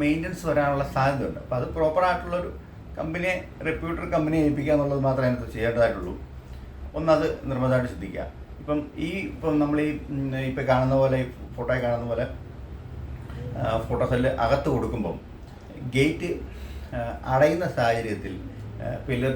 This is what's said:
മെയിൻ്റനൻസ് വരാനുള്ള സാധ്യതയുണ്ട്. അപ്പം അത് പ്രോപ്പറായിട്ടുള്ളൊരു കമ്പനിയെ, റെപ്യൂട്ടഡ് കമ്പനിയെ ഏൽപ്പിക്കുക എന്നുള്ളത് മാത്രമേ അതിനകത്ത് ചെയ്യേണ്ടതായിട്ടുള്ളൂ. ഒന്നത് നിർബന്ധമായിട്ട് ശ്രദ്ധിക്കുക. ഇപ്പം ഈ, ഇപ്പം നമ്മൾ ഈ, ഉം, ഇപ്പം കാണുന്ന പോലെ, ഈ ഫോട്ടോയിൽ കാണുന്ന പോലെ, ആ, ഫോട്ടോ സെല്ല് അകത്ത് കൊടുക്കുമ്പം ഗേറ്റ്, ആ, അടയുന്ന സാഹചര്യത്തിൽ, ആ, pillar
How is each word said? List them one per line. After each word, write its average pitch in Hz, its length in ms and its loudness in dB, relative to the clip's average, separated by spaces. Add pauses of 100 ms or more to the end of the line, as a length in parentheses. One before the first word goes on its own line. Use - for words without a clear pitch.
മെയിൻ്റനൻസ് 165 440 0
വരാനുള്ള 143 400 2 (100)
സാധ്യതയുണ്ട്. 135 480 2
അപ്പം 127 140 -2
അത് - 80 -2 (100)
പ്രോപ്പറായിട്ടുള്ളൊരു 175 760 2 (480)
കമ്പനിയെ, 170 360 -2 (340)
റെപ്യൂട്ടഡ് 165 460 -4
കമ്പനിയെ 156 320 4
ഏൽപ്പിക്കുക 143 300 4
എന്നുള്ളത് 139 320 2
മാത്രമേ 127 200 4
അതിനകത്ത് 120 280 -2
ചെയ്യേണ്ടതായിട്ടുള്ളൂ. 113 580 2 (800)
ഒന്നത് 156 320 4 (240)
നിർബന്ധമായിട്ട് 127 420 2
ശ്രദ്ധിക്കുക. - 340 -8 (340)
ഇപ്പം 147 180 0 (180)
ഈ, 160 140 -4 (200)
ഇപ്പം 160 320 0
നമ്മൾ 147 180 4
ഈ, 151 100 2 (240)
ഉം, 135 220 -2 (140)
ഇപ്പം 131 180 -2
കാണുന്ന 131 340 6
പോലെ, 131 200 4
ഈ 123 40 -2 (300)
ഫോട്ടോയിൽ 123 300 -2
കാണുന്ന 120 260 0
പോലെ, 117 140 0 (1300)
ആ, - 20 0 (260)
ഫോട്ടോ 123 220 0
സെല്ല് 127 200 4 (140)
അകത്ത് 139 240 4
കൊടുക്കുമ്പം 107 480 -2 (800)
ഗേറ്റ്, 160 360 2 (680)
ആ, - 20 -2 (360)
അടയുന്ന 160 320 6 (100)
സാഹചര്യത്തിൽ, 113 580 0 (500)
ആ, - 20 -4 (200)
pillar 127 300 0